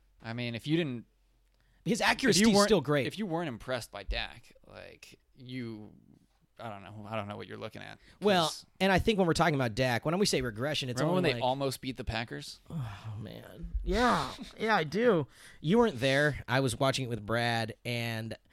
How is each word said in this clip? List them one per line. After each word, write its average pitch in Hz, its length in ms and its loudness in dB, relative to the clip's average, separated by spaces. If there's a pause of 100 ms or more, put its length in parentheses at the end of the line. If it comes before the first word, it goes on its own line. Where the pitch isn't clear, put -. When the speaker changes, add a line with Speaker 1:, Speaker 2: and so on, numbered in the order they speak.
(240)
Speaker 1:
I 113 100 -8
mean, 120 220 -4
if 110 100 -10
you 147 100 2
didn't 131 300 -2 (800)
Speaker 2:
His 214 160 0
Speaker 1:
if 196 60 2
you 220 40 6
Speaker 2:
accuracy 196 380 4
is 196 60 8
Speaker 1:
weren't 202 120 8
Speaker 2:
still 208 140 6
great. 139 240 2
Speaker 1:
if 151 140 -6
you 220 80 -4
weren't 165 220 -4
impressed 120 420 -6
by 101 120 -10
Dak, 113 520 -8 (120)
like, 92 520 -20 (180)
you, 120 540 -10 (680)
I 117 100 -10
don't 101 140 -12
know. 104 260 -14
I 110 60 -6
don't 104 120 -4
know 104 100 -10
what 101 100 -12
you're 107 120 -12
looking 110 240 -12
at, 101 160 -16 (220)
Speaker 2:
Well, 180 260 4
Speaker 1:
'cause - 180 -10 (140)
Speaker 2:
and 190 120 4
I 185 60 6
think 214 220 2
when 185 80 4
we're 160 60 4
talking 160 220 2
about 123 200 0
Dak, 123 300 0
when 160 120 0
we 202 80 2
say 160 160 2
regression, 127 480 -4
it's 123 100 -4
Speaker 1:
Remember 160 180 2
Speaker 2:
only 175 120 2
Speaker 1:
when 123 80 2
they 117 40 -6
Speaker 2:
like - 60 0
Speaker 1:
almost 135 340 0
beat 131 160 -8
the 127 60 -8
Packers? 117 560 -6 (120)
Speaker 2:
Oh, 110 480 -8
man. 113 480 -12 (160)
Yeah. 190 460 2 (300)
Yeah, 220 160 2
I 170 80 4
do. 175 440 2 (320)
You 175 200 2
weren't 202 200 2
there. 135 480 2
I 127 120 2
was 131 200 0
watching 135 260 0
it 117 40 -6
with 110 160 -6
Brad, 113 480 0 (120)
and 117 500 -4 (160)